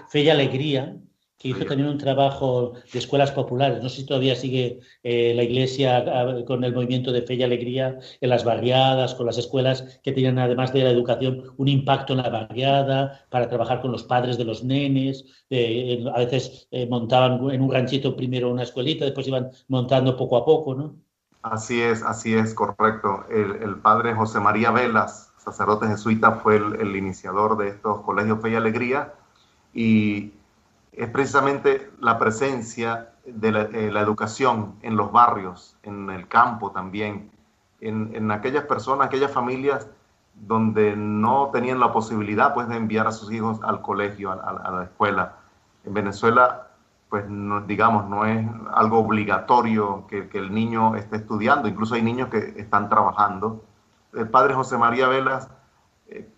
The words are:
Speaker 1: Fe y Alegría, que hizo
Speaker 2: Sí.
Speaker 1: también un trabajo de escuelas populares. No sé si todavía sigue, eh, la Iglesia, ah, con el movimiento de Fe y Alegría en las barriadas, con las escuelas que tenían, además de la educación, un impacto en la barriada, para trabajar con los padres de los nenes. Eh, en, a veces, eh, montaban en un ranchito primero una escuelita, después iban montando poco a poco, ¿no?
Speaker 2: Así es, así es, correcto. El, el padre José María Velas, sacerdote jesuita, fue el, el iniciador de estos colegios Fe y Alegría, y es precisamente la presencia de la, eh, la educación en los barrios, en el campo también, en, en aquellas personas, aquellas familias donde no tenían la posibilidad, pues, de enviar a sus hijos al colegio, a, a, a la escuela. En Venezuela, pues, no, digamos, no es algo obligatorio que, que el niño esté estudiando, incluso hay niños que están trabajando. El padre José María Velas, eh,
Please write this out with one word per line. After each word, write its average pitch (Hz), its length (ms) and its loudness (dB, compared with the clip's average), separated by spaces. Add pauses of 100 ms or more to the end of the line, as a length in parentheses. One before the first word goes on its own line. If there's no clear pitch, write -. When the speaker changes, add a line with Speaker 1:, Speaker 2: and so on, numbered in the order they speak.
Speaker 1:
Fe 147 120 2
y 147 80 4
Alegría, 139 680 0 (420)
que - 80 -10
hizo 127 140 -4
Speaker 2:
Sí. 156 40 -2
Speaker 1:
también 143 240 0
un 139 80 -4
trabajo 135 760 0 (200)
de 127 60 -6
escuelas 139 320 2
populares. 127 500 0
No 127 80 -6
sé 135 120 -8
si 135 40 -12
todavía 131 300 0
sigue, 127 440 -2 (220)
eh, 120 340 2
la 120 60 2
Iglesia, 127 560 2
ah, 127 380 0 (100)
con 127 180 -2
el 123 80 0
movimiento 123 400 -2
de 123 120 0
Fe 131 100 -6
y 123 80 -2
Alegría 123 560 -2 (220)
en 123 100 0
las 117 160 2
barriadas, 127 720 2
con 120 100 -4
las 117 140 -2
escuelas 127 640 -2
que 135 80 -2
tenían, 131 260 2
además 123 340 0
de 135 120 2
la 127 80 6
educación, 123 540 0 (120)
un 139 100 0
impacto 135 460 2
en 127 80 0
la 123 80 -4
barriada, 135 1040 0
para 120 180 0
trabajar 120 320 -2
con 127 100 -4
los 110 120 -6
padres 123 340 0
de 120 80 -2
los 110 180 -6
nenes. 135 640 0 (240)
Eh, 120 480 0
en, 117 120 -6
a 120 100 -2
veces, 123 500 -2
eh, 127 180 -4
montaban 127 640 2
en 131 100 0
un 131 140 2
ranchito 131 420 0
primero 123 360 -2
una 123 100 -2
escuelita, 135 440 -4
después 139 220 -4
iban 127 220 -2 (180)
montando 131 480 2
poco 123 220 2
a 117 80 2
poco, 151 300 4
¿no? 147 180 -8 (480)
Speaker 2:
Así 113 400 -2
es, 113 220 2
así 113 320 -2
es, 110 180 2
correcto. 107 800 0
El, 104 320 0
el 98 140 -6
padre 113 360 4
José 110 260 0
María 107 300 2
Velas, 113 720 0
sacerdote 107 480 0
jesuita, 110 460 2
fue 107 240 4
el, 107 180 -2
el 101 200 -2
iniciador 98 600 -2
de 101 120 -2
estos 104 320 -4
colegios 107 420 0
Fe 113 80 -2
y 113 40 0
Alegría, 120 580 -2 (600)
y 107 600 2 (600)
es 117 160 -8
precisamente 135 800 2 (120)
la 113 180 2
presencia 117 920 -2 (140)
de 110 280 -2
la, 107 80 2
eh, 107 280 -4
la 104 120 0
educación 107 800 0
en 110 160 -4
los 101 120 0
barrios, 101 760 0
en 101 260 -10
el 92 180 -10
campo 117 440 2
también, 98 600 -8 (480)
en, 110 340 -6
en 110 160 -4
aquellas 131 360 -2
personas, 131 420 0
aquellas 135 240 0
familias 131 560 -2 (480)
donde 107 640 2
no 107 560 2
tenían 127 260 0
la 117 140 4
posibilidad, 110 600 0
pues, 120 140 -4
de 117 80 -4
enviar 110 320 0
a 110 60 0
sus 104 180 -12
hijos 110 320 -4
al 110 180 -4
colegio, 101 500 -4
a, - 20 -6
a, 95 160 -10
a 95 220 -8
la 90 120 -6
escuela. 95 540 -2 (480)
En 104 80 -10
Venezuela, 113 760 2 (420)
pues, 101 200 -4
no, 101 320 -4
digamos, 101 480 2
no 104 160 0
es 113 200 0 (280)
algo 113 260 4
obligatorio 104 1080 2
que, 98 180 -6
que 101 120 -6
el 95 140 -6
niño 113 440 2
esté 107 180 -8
estudiando, 110 540 0
incluso 110 260 -2
hay 113 60 0
niños 120 260 0
que 104 300 -4
están 104 320 -2
trabajando. 104 720 0 (500)
El 113 140 -4
padre 131 280 4
José 131 220 -2
María 120 300 2
Velas, 131 400 0 (600)
eh, - 280 -16